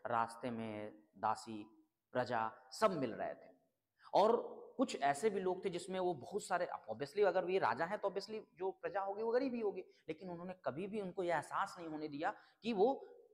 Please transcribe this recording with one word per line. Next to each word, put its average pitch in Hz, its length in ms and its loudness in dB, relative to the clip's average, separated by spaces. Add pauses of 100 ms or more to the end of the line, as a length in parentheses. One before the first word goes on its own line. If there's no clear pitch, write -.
रास्ते 117 460 2
में 110 520 -6 (140)
दासी, 110 460 -2 (480)
प्रजा 117 600 -2
सब 214 200 2
मिल 135 220 -2
रहे 87 220 -4
थे - 200 -20 (580)
और 214 440 4 (200)
कुछ - 180 2
ऐसे 143 340 4
भी 196 100 -2
लोग 185 260 0
थे 196 40 0
जिसमें 180 300 -4
वो 180 140 2
बहुत 160 300 -6
सारे, 175 240 0 (240)
obviously 143 340 2
अगर 180 240 4
ये 185 100 4
राजा 131 260 2
हैं 208 140 -2
तो 202 100 0
obviously 196 340 -6 (120)
जो 185 160 -2
प्रजा 175 300 -4
होगी 196 220 -4
वो 226 80 0
गरीब 254 220 2
ही 240 60 -4
होगी, 190 220 -2
लेकिन - 480 -12
उन्होंने 175 240 -8 (120)
कभी 143 220 -4
भी 208 140 -4
उनको 185 220 -4
ये 175 80 2
एहसास 170 460 -2
नहीं 170 100 -8
होने 156 200 -6
दिया 151 240 -2 (300)
कि 233 120 0
वो 226 400 4 (200)